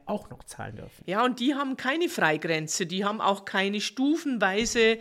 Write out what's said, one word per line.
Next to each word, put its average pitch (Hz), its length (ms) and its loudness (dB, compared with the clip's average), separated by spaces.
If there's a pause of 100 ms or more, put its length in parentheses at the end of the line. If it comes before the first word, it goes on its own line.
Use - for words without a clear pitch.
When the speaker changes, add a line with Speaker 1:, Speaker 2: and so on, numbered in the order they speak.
Speaker 1:
auch - 240 -6
noch - 140 -18
zahlen 107 320 -12
dürfen. - 300 -18
Speaker 2:
Ja, 202 180 0
und 254 160 0
die 262 160 2
haben 269 220 -4
keine 330 320 0
Freigrenze, 156 760 0
die 185 200 -4
haben 208 160 -2
auch 202 240 0
keine 202 340 0
stufenweise, 233 1200 2